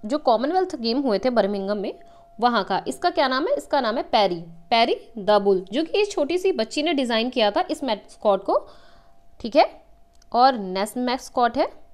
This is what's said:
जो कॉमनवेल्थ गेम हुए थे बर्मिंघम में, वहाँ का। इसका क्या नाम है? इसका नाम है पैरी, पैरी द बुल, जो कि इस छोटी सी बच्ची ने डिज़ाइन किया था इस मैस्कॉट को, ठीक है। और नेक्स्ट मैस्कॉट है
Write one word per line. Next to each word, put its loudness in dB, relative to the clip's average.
जो -2
कॉमनवेल्थ 0
गेम -2
हुए 0
थे 0
बर्मिंघम 0
में, -8
वहाँ 2
का। -2
इसका -2
क्या 0
नाम -2
है? 0
इसका -2
नाम -2
है -4
पैरी, 0
पैरी 2
द -2
बुल, 4
जो 0
कि 0
इस -2
छोटी -2
सी 0
बच्ची -2
ने 0
डिज़ाइन 0
किया 2
था 0
इस -6
मैस्कॉट -2
को, -2
ठीक -2
है। 4
और 6
नेक्स्ट -4
मैस्कॉट -2
है 2